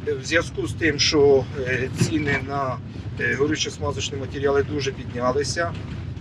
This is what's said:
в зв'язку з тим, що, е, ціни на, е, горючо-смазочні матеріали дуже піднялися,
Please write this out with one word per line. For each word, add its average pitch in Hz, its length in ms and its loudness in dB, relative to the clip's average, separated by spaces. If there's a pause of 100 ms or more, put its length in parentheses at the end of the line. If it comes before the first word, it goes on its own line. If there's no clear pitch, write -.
в 139 180 -2
зв'язку 170 420 0
з 131 80 -6
тим, 151 240 0
що, 143 460 6 (160)
е, 127 300 -2 (100)
ціни 151 380 2 (100)
на, 135 300 -2 (420)
е, - 140 0
горючо-смазочні 143 880 -2
матеріали 139 420 2
дуже 135 300 -2
піднялися, 135 840 -2 (460)